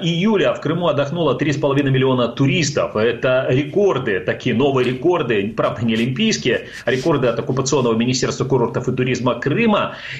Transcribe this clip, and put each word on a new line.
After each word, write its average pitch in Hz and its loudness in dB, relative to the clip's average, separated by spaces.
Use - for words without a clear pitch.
июля 170 2
в - -8
Крыму 170 -2
отдохнуло 143 0
три 147 0
с 135 -2
половиной 139 0
миллиона 131 2
туристов. 139 0
Это 120 0
рекорды, 147 0
такие 117 -2
новые 127 2
рекорды, 127 0
правда, 139 -2
не 113 2
олимпийские, 131 0
а 147 -2
рекорды 131 2
от 117 0
оккупационного 131 0
министерства 117 0
курортов 120 0
и - 0
туризма 127 0
Крыма. 202 0